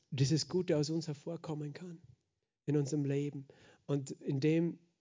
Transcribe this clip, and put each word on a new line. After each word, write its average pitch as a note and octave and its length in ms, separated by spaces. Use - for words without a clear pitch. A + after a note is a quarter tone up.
dieses C#3 400
Gute F3 280
aus D3+ 120
uns D#3+ 180
hervorkommen D3+ 680
kann F3 280
in D3 100
unserem C#3+ 300
Leben. C#3 420
Und C#3+ 260
in - 280
dem D#3+ 380